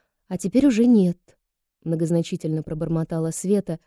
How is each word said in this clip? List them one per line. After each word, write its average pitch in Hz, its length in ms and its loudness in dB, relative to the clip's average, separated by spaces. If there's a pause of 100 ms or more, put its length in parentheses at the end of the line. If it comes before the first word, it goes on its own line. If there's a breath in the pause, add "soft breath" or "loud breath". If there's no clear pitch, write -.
(260)
"А 185 100 -6
теперь 240 300 2
уже 233 200 4
нет", 196 520 2 (460)
многозначительно 165 760 -2
пробормотала 165 680 -4
Света, 185 560 -2